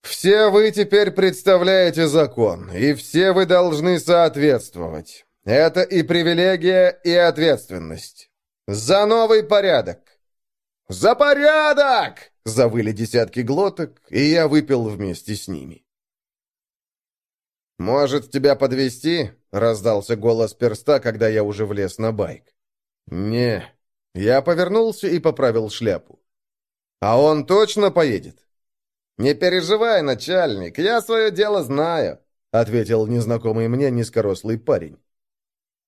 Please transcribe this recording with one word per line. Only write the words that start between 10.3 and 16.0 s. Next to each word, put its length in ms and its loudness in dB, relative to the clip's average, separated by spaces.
«За 240 2
порядок!» 1160 2
завыли 480 0
десятки 480 -2
глоток, 720 -4
и 100 -2
я 260 2
выпил 440 0
вместе 440 -8
с 140 -12
ними. 380 -14